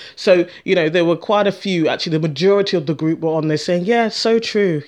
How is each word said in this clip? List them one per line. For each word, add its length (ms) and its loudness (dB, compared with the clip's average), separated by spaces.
So, 320 2
you 100 -2
know, 160 2
there 160 2
were 120 2
quite 300 0
a 40 2
few, 380 -2
actually, 240 -2
the 140 0
majority 500 2
of 80 -4
the 100 -2
group 240 -2
were 140 -2
on 160 -2
there 80 0
saying, 280 -2
"Yeah, 240 2
so 300 0
true. 480 0